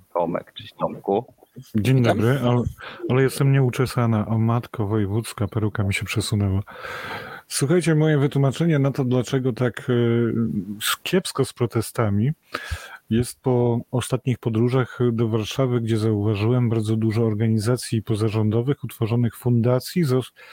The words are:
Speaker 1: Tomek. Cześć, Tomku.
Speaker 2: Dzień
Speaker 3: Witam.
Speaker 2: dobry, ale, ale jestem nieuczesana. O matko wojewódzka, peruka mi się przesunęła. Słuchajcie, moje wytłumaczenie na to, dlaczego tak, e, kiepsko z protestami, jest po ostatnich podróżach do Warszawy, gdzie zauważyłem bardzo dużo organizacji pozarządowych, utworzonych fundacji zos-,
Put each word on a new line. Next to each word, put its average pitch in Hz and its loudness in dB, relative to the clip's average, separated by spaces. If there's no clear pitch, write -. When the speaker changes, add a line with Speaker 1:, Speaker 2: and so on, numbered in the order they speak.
Speaker 1:
Tomek. 87 -4
Cześć, - -18
Tomku. - -4
Speaker 2:
Dzień 110 2
Speaker 3:
Witam. 117 4
Speaker 2:
dobry, 117 2
ale, 120 2
ale 131 4
jestem 139 2
nieuczesana. 120 2
O 110 0
matko 113 0
wojewódzka, 104 -2
peruka 107 -2
mi 98 0
się - -4
przesunęła. 101 0
Słuchajcie, 156 2
moje 151 4
wytłumaczenie 139 2
na 139 2
to, 135 -2
dlaczego 127 0
tak, 120 -2
e, - -2
kiepsko - 0
z - -10
protestami, 113 0
jest 117 -2
po 120 2
ostatnich 123 -2
podróżach 120 0
do 113 0
Warszawy, 120 0
gdzie 113 -2
zauważyłem 110 2
bardzo 110 0
dużo 110 0
organizacji 110 0
pozarządowych, 110 0
utworzonych 117 -2
fundacji 123 0
zos-, 127 0